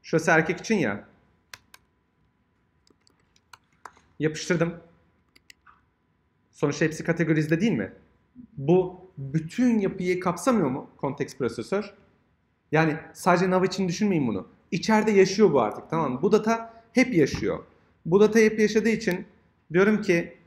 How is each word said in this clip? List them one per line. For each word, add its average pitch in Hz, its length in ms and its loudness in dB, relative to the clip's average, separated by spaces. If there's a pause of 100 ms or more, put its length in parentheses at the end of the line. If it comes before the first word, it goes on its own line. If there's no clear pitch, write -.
Şurası 165 280 -2
erkek 160 300 2
için - 140 -2
ya. 110 300 -2 (3250)
Yapıştırdım. 160 560 -2 (1800)
Sonuçta 147 320 -2
hepsi 156 200 -4
kategorizde 160 560 0
değil 220 120 0
mi? 104 200 -4 (600)
Bu 180 680 -2
bütün 160 600 -2
yapıyı 180 420 -4
kapsamıyor 180 500 0
mu 139 260 -10
kontekst - 420 -8
prosesör? 127 560 -6 (800)
Yani 156 240 2 (160)
sadece 180 380 0
nav 185 140 2
için 190 240 -2
düşünmeyin 170 400 0
bunu. 98 200 -6 (220)
İçeride 214 400 0
yaşıyor 190 420 4
bu 139 80 4
artık, 107 300 -4
tamam 160 220 -2
mı? 127 100 -6
Bu 160 100 2
data 220 500 -2 (100)
hep 254 220 2
yaşıyor. 113 500 0 (400)
Bu 175 160 2
data 214 180 6
hep 214 220 4
yaşadığı 214 280 2
için 208 380 -2 (460)
diyorum 202 300 2
ki 170 340 -2 (100)